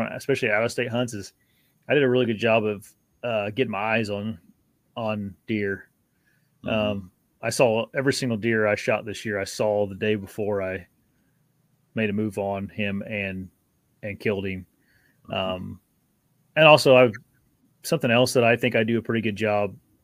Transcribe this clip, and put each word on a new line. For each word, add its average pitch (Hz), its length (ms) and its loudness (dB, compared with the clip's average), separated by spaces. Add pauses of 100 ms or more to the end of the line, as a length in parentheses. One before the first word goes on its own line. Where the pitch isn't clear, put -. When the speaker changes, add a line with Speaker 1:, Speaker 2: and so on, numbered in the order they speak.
(140)
Speaker 1:
especially 123 380 0
out-of-state 117 380 0
hunts, 117 260 -2
is 98 180 -12 (560)
I 127 60 4
did 147 80 4
a 131 60 4
really 123 180 2
good 113 100 -2
job 110 260 2
of, 104 240 -4 (360)
uh, 107 260 -2
getting 113 220 -2
my 107 240 -2
eyes 107 160 0
on, 104 280 -6 (560)
on 107 400 -6 (120)
deer. 101 420 -4 (720)
Speaker 2:
Mm-hmm. - 60 -6
Speaker 1:
Um, 104 420 -2 (300)
I 117 80 -4
saw 113 460 2
every 135 180 2
single 120 240 -2
deer 110 300 2
I 104 80 2
shot 110 280 -2
this 104 220 -10
year, 104 140 -4
I 98 60 -4
saw 104 420 0
the 95 80 -10
day 107 180 0
before 101 480 -4
I 92 240 -6 (1120)
made 110 160 0
a - 20 -4
move 107 240 -4
on 98 320 -4
him 101 380 -4
and, 98 420 -8 (540)
and 101 160 -10
killed 101 260 -2
him. 92 220 -8 (600)
Speaker 2:
Mm-hmm. - 60 -10
Speaker 1:
Um, 95 460 -6 (800)
and 156 80 8
also, 147 300 8
I've, 127 180 6 (680)
something 143 260 -2
else 120 220 4
that 120 140 4
I 117 100 6
think 117 220 0
I 113 80 4
do 117 120 0
a 110 40 -2
pretty 113 180 -2
good 104 160 -2
job 104 400 0 (280)